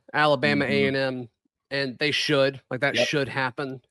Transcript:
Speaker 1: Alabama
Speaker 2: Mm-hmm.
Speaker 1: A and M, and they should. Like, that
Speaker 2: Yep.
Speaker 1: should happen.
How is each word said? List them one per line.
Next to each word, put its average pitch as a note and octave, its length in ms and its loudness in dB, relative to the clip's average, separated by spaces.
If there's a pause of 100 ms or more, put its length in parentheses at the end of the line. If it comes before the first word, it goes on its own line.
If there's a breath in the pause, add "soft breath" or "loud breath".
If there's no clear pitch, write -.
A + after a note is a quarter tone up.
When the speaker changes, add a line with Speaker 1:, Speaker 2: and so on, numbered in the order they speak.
(140)
Speaker 1:
Alabama C#3+ 520 2
Speaker 2:
Mm-hmm. C3+ 80 -2
Speaker 1:
A C#3 140 2
and C3+ 100 0
M, B2+ 320 -4 (400)
and C#3 300 -4
they D3+ 120 0
should. C#3 480 2 (100)
Like, B2+ 120 -6
that C#3+ 140 0
Speaker 2:
Yep. A#2+ 120 2
Speaker 1:
should C#3 220 -2
happen. C3 500 -6 (120)